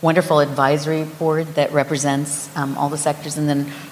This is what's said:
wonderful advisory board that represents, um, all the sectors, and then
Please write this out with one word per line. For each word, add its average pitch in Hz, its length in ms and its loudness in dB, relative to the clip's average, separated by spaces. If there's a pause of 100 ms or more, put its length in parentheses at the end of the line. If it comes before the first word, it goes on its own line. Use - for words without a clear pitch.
wonderful 165 380 4
advisory 147 640 2
board 156 500 -2
that 147 180 0
represents, 143 840 -2
um, 139 180 -4
all 143 140 -2
the 151 80 -6
sectors, 151 400 -4
and 151 100 0
then 143 240 0 (200)